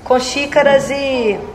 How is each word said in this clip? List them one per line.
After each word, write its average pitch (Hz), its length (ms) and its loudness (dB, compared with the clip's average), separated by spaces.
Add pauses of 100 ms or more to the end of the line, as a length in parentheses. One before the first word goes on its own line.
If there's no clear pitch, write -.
com 254 160 2
xícaras 277 720 2
e 262 480 -2 (160)